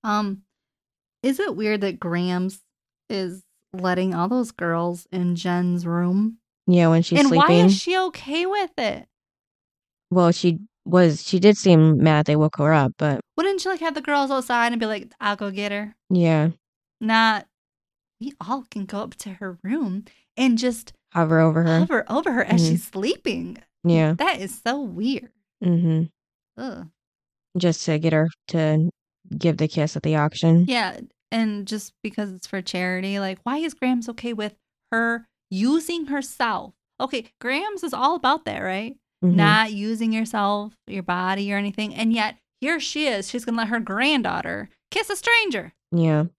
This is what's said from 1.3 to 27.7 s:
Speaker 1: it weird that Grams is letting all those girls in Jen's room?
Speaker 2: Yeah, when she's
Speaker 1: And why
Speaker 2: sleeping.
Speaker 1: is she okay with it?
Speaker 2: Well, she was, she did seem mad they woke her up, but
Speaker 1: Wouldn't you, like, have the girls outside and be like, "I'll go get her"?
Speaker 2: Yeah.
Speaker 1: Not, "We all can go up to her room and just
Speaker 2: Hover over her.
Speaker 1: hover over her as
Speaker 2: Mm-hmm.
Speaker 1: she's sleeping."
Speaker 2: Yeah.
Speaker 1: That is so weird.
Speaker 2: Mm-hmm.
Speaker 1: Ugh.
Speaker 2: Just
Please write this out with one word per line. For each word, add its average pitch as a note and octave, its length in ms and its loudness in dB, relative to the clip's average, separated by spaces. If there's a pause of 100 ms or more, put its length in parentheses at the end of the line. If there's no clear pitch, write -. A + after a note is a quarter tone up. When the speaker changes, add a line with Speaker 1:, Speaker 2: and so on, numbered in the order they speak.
Speaker 1:
it F#4+ 160 -2
weird G#3+ 280 -2
that F#3+ 180 -4
Grams F3+ 600 -2 (480)
is F#3+ 360 -6 (280)
letting F#3 420 0
all E3+ 140 0
those A#3+ 220 -2
girls F3 640 -4
in F3+ 240 -2
Jen's F3 500 -2
room? F3+ 520 0 (280)
Speaker 2:
Yeah, F3 220 6
when E3 140 6
she's E3+ 180 2
Speaker 1:
And C#4 100 6
why E3+ 160 6
Speaker 2:
sleeping. F3 200 8
Speaker 1:
is G3 140 6
she F4+ 160 -2
okay E4+ 480 -2
with F#4+ 320 -2
it? - 300 -4 (1040)
Speaker 2:
Well, F3 220 4
she F3 260 2 (260)
was, E3+ 420 4
she F#3 120 0
did G3+ 180 8
seem D#3 460 6
mad D#3 240 4
they D3+ 100 2
woke D3+ 220 2
her D3+ 140 4
up, C#3 260 4
but D3 220 0 (160)
Speaker 1:
Wouldn't F#4 280 -2
you, F#4 60 -2
like, F4+ 100 -4
have D#4+ 140 -4
the D4+ 80 -6
girls C#4 300 0
outside A#3+ 400 0
and A#3 80 -4
be A3+ 60 -2
like, G#3 340 -8
"I'll G#3 160 -2
go G3+ 160 -8
get G3+ 180 -6
her"? G#3 240 -8 (160)
Speaker 2:
Yeah. E3 400 2 (500)
Speaker 1:
Not, A3 460 0 (720)
"We C4+ 200 -10
all A#3+ 300 -6
can G3+ 140 -8
go G3+ 160 -10
up - 160 -12
to - 180 -16
her F#3 280 -14
room G#3+ 420 -6 (320)
and B3 220 2
just A#3+ 340 -4 (200)
Speaker 2:
Hover D#3+ 280 2
over E3 240 4
her. E3 160 4
Speaker 1:
hover G#3 280 0
over D4+ 240 -2
her A#3+ 120 0
as F3 180 4
Speaker 2:
Mm-hmm. D#3+ 80 4
Speaker 1:
she's E3 160 0
sleeping." F#3+ 720 -6 (260)
Speaker 2:
Yeah. D#3+ 300 4
Speaker 1:
That D#4+ 260 -2
is G3 240 -12
so C4+ 160 -2
weird. A#3 500 -6 (340)
Speaker 2:
Mm-hmm. E3+ 400 2 (540)
Speaker 1:
Ugh. G#3 300 -10 (680)
Speaker 2:
Just E3+ 300 0